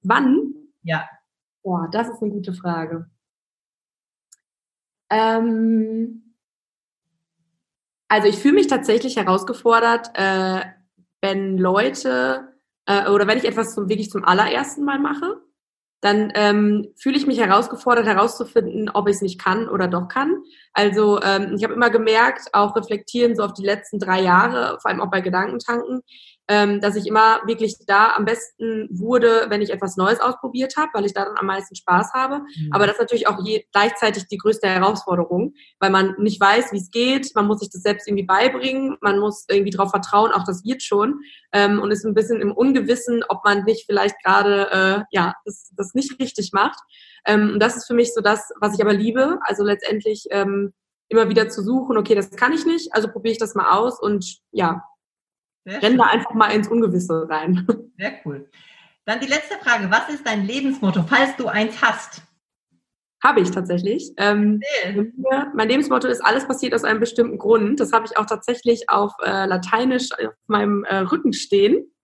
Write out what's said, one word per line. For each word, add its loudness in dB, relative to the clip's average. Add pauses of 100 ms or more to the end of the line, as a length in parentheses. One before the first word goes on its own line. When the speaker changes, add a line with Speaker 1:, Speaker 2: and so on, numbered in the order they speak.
Speaker 1:
Wann? 2 (300)
Speaker 2:
Ja. -6 (540)
Speaker 1:
Boah, -4
das -2
ist -12
eine -4
gute -8
Frage. -8 (2000)
Ähm, 0 (1700)
also 2
ich 2
fühle 4
mich 4
tatsächlich 0
herausgefordert, 0
äh, -2 (600)
wenn -2
Leute, -2 (320)
äh, 0
oder 4
wenn 2
ich -2
etwas -2
zum, -4
wirklich -2
zum -6
allerersten 0
Mal -2
mache, -4 (640)
dann, 2
ähm, 4 (100)
fühle -2
ich 2
mich 0
herausgefordert, 2
herauszufinden, 0
ob 0
ich's 0
nicht -6
kann -2
oder 0
doch -2
kann. -2 (320)
Also, 2
ähm, 0
ich -2
habe -4
immer 4
gemerkt, 2
auch 2
reflektieren 0
so -2
auf -6
die -12
letzten -4
drei 0
Jahre, 2
vor -2
allem -2
auch -4
bei 0
Gedankentanken, -4 (460)
ähm, 2
dass 0
ich -4
immer 4
wirklich -2 (100)
da 4
am 0
besten -6
wurde, 2
wenn 0
ich -2
etwas -6
Neues 2
ausprobiert -4
habe, 0
weil -2
ich -2
daran -4
am -2
meisten -6
Spaß 0
habe. -2
Speaker 2:
Mhm. -10
Speaker 1:
Aber 2
das 0
ist -4
natürlich 0
auch 0
je-, -2
gleichzeitig 0
die -8
größte 0
Herausforderung, 0 (260)
weil 2
man 2
nicht 0
weiß, 4
wie's -8
geht. 0
Man 2
muss 0
sich -10
das -16
selbst -2
irgendwie -2
beibringen. 0
Man 2
muss -4
irgendwie 2
drauf -2
vertrauen, 2
auch 0
das -6
wird -4
schon. -2 (320)
Ähm, 4
und -2
ist -2
ein -2
bisschen 0
im 0
Ungewissen, 0
ob -4
man 2
nicht -2
vielleicht 0
gerade, 2
äh, 2
ja, 0 (100)
das, -18
das -8
nicht -4
richtig -6
macht. 0 (460)
Ähm, 4
und 0
das 2
ist -12
für -4
mich 2
so -2
das, 0 (100)
was 0
ich -2
aber 4
liebe. 0
Also -2
letztendlich, -2
ähm, -2 (340)
immer 4
wieder 4
zu -8
suchen, 0
okay, 2
das -2
kann 0
ich -2
nicht, -2
also 0
probiere -4
ich -4
das -6
mal 0
aus -2
und -4 (120)
ja, -2 (840)
Speaker 2:
Sehr -8
Speaker 1:
renn 4
Speaker 2:
schön. 4
Speaker 1:
da 6
einfach 0
mal 4
ins 0
Ungewisse 0
rein. -2
<laughs> -6
Speaker 2:
Sehr -6 (120)
cool. -12 (560)
Dann -4
die -6
letzte -4
Frage. -2
Was 0
ist -8
dein -2
Lebensmotto, 0
falls 2
du -6
eins -2
hast? -2 (1000)
Speaker 1:
Habe 4
ich 0
tatsächlich. -4
Ähm, 2 (220)
Speaker 2:
Erzähl. -4
Speaker 1:
bei -4
mir, -4
mein 0
Lebensmotto 2
ist, -2
alles 2
passiert -2
aus 0
einem 0
bestimmten 0
Grund. 2
Das -2
habe 2
ich -6
auch 0
tatsächlich -2
auf, 0 (120)
äh, -2
Lateinisch 0
auf -6 (140)
meinem, 0
äh, -2
Rücken 0
stehen. 2 (120)